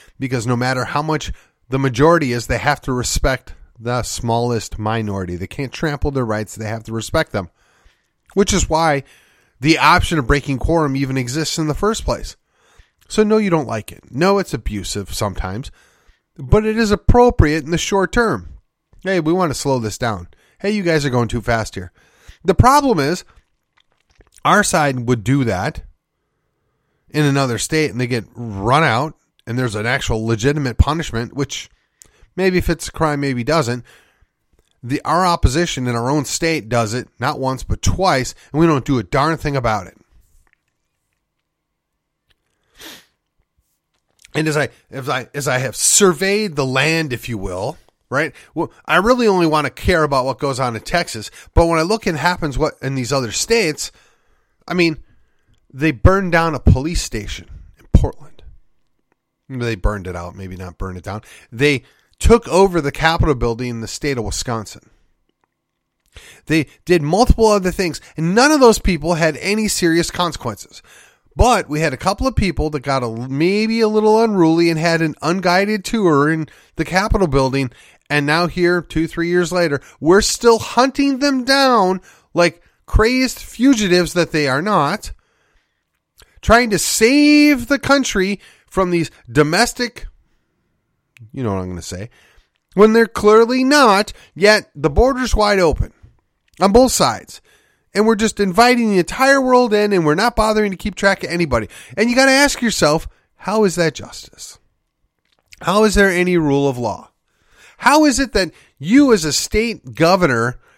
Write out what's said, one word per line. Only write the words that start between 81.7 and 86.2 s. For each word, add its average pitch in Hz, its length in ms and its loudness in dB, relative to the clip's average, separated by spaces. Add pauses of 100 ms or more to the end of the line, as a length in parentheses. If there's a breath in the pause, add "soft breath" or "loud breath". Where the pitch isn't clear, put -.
like 175 260 0 (260)
crazed 254 520 2
fugitives 208 760 2
that 170 180 0
they 151 160 0
are 135 140 0
not, 185 500 -2 (1300 soft breath)